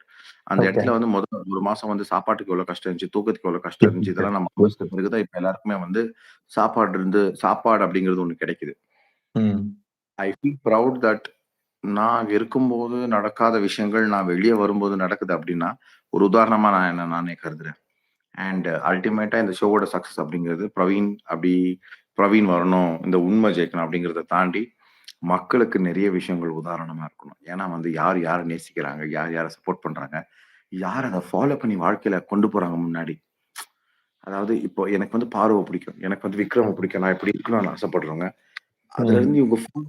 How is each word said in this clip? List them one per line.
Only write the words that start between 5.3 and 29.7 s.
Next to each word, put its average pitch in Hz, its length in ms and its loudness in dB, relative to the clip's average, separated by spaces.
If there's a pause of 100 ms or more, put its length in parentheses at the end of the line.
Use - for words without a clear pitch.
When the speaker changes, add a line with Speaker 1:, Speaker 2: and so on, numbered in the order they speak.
Speaker 1:
எல்லாருக்குமே 95 400 -4
வந்து 104 360 -4 (300)
சாப்பாடு 107 540 0
இருந்து, 95 380 2
சாப்பாடு 101 500 2
அப்படிங்கிறது 92 400 0
ஒண்ணு 85 100 -6 (100)
கிடைக்குது. 73 260 -6 (600)
Speaker 2:
ம். 104 280 2 (540)
Speaker 1:
I 98 280 -4
feel 143 120 0 (100)
proud 120 360 4
that 110 200 2 (600)
நான் 107 480 0
இருக்கும்போது 120 800 0
நடக்காத 113 500 2
விஷயங்கள் 107 480 0
நான் 101 200 0
வெளியே 92 260 4
வரும்போது 101 440 2
நடக்குது 92 400 -2
அப்படின்னா, 85 380 -4 (340)
ஒரு - 180 4
உதாரணமா 185 320 6
நான் 101 300 4
என்ன 87 180 -4
நானே 85 360 -6
கருதுறேன். 78 360 -12 (520)
And, 95 380 -6
அல்டிமேட்டா 101 720 0
இந்த 98 200 0
ஷோவோட 104 320 4
சக்சஸ் - 280 -6
அப்படிங்கிறது 85 540 -4
பிரவீன் 101 500 2
அப்படி, 90 560 0 (400)
பிரவீன் 104 260 6
வரணும், 87 580 2
இந்த 92 140 4
உண்மை 95 400 4
ஜெயிக்கணும் 85 280 -2
அப்படிங்கிறத 85 400 -4
தாண்டி 92 480 0 (440)
மக்களுக்கு 92 600 2
நிறைய 92 320 0
விஷயங்கள் 87 400 -2
உதாரணமா 80 540 -8
இருக்கணும். - 400 -20
ஏன்னா 92 260 -8
வந்து 82 220 -4
யார் 85 280 2
யாரை 85 260 -2
நேசிக்கிறாங்க, 78 600 -8
யார் 78 240 -6
யாரை 82 180 -4
சப்போர்ட் - 300 -8